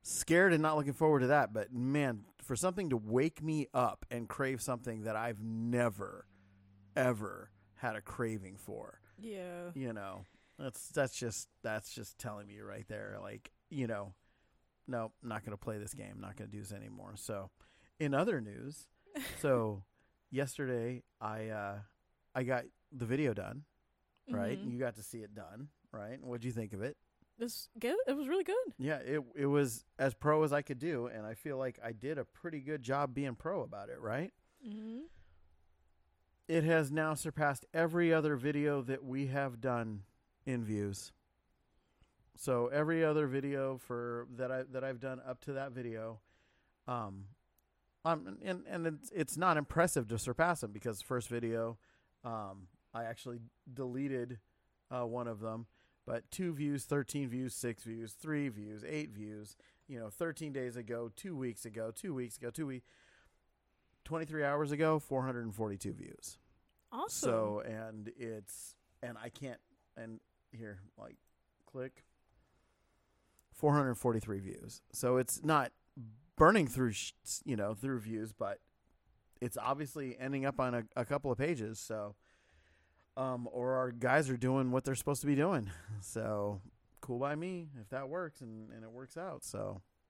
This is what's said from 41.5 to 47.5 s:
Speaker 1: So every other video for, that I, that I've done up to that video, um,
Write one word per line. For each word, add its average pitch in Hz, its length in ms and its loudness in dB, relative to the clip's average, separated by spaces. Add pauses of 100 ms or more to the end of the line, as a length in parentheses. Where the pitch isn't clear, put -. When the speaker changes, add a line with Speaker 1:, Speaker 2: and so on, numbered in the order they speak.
Speaker 1:
So 123 320 2
every 151 360 4
other 151 220 6
video 135 500 0
for, 120 500 -6 (100)
that 127 140 -2
I, 131 120 -2 (100)
that 127 100 -4
I've 131 180 -4
done 131 260 -6
up 127 160 -8
to 143 120 -8
that 135 180 -4
video, 113 480 -6 (640)
um, 104 380 -4 (800)